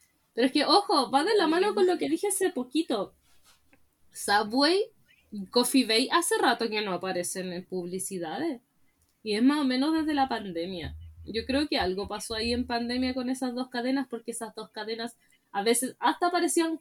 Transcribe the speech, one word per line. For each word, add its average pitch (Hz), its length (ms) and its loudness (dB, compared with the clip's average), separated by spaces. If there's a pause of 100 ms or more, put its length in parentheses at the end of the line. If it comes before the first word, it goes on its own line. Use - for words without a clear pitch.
(340)
Pero 247 140 2
es 262 60 0
que, 294 120 2
ojo, 403 460 4
va 277 120 4
de 427 140 2
la 339 100 4
mano 370 280 2
con 392 100 6
lo 359 140 2
que 277 100 -2
dije 330 180 -2
hace 381 220 0
poquito. 247 640 -4 (1000)
Subway, 262 760 2 (680)
Coffee 247 340 4
Bay, 220 260 2
hace 339 280 2
rato 240 280 2
que 214 140 -2
no 202 120 -2
aparecen 180 600 -4
en 180 100 -8
publicidades. 185 960 -6 (640)
Y 214 140 -2
es 220 80 2
más 285 160 4
o 294 60 0
menos 262 280 2
desde 311 220 0
la 269 120 2
pandemia. 185 680 -6 (320)
Yo 226 200 -6
creo 285 200 2
que 285 120 0
algo 185 280 -2
pasó 208 280 -8
ahí 233 180 -2
en 247 140 -2
pandemia 247 480 -2
con 247 160 -4
esas 254 240 -4
dos 254 140 -6
cadenas, 262 400 -2
porque 233 220 -8
esas 226 220 -10
dos 214 160 -14
cadenas 226 480 -8 (340)
a 202 120 -2
veces 240 360 2
hasta 330 280 2
aparecían 339 540 2